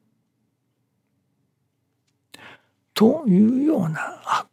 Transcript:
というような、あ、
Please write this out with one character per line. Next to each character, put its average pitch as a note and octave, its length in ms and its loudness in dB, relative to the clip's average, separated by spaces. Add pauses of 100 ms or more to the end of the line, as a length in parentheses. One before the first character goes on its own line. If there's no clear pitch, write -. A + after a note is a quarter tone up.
(3000)
と C#4 340 2
い A3 340 2
う - 20 -2
よ D4 200 0
う D#3+ 60 -4
な、 - 360 -10
あ、 - 280 -4